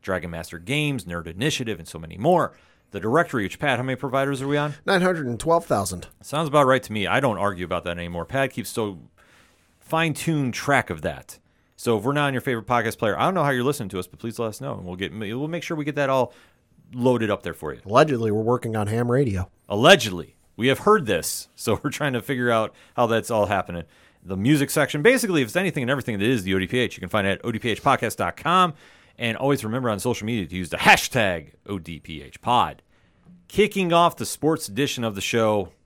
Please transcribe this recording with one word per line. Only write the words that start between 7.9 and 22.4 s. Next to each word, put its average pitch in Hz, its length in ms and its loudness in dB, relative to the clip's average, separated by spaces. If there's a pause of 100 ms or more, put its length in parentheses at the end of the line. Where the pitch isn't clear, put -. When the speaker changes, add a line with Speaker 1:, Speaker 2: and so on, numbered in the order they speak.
Speaker 1:
anymore. 87 260 -6
Pat 135 300 -2
keeps 101 160 -8
so 104 300 -4 (840)
fine-tuned 156 720 -2
track 135 360 0
of 80 120 -6
that. 76 360 -8 (380)
So 117 220 0
if 101 80 -4
we're 139 80 0
not 147 140 2
on 135 60 -2
your 127 80 -2
favorite 117 240 -2
podcast 113 320 0
player, 98 220 0
I 123 60 2
don't 180 80 2
know 175 100 0
how 143 60 2
you're 123 160 0
listening 127 240 -2
to 92 100 -4
us, 90 80 -6
but - 120 -20
please 117 200 -10
let 113 80 -2
us 104 140 -10
know, 131 140 -8
and 92 100 -12
we'll 90 100 -8
get, 90 180 -6
we'll 110 360 -6
make 165 140 -6
sure 175 120 -6
we 151 80 -6
get 143 120 -4
that 143 140 0
all 131 240 2 (640)
loaded 120 360 4
up 98 100 0
there 82 140 -6
for 76 180 -8
you. - 120 -12
Speaker 2:
Allegedly, 117 440 4
we're 107 140 2
working 117 320 0
on 107 100 0
ham 117 240 0
radio. 120 400 2 (180)
Speaker 1:
Allegedly. 110 680 4 (200)
We 113 120 0
have 131 120 2
heard 202 280 4
this, - 480 -2
so - 240 -2
<laughs> - 40 -
we're 147 60 -2
trying 143 240 -4
to 117 80 -2
figure 123 300 0